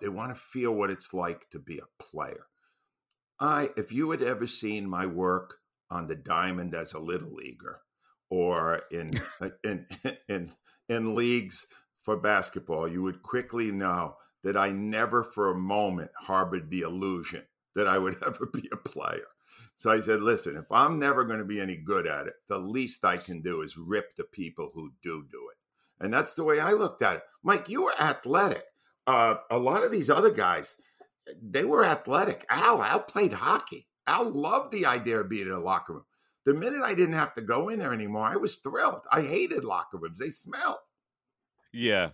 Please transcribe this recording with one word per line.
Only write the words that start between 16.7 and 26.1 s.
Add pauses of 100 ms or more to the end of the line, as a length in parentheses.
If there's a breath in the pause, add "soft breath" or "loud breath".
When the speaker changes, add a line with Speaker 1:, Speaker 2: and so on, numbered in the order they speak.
Speaker 1:
illusion (320)
that
I
would
<laughs>
ever
be
a
player. (480 soft breath)
So
I
said,
"Listen,
if
I'm
never
gonna
be
any
good
at
it, (120)
the
least
I
can
do
is
rip
the
people
who (100)
do
do
it." (460)
And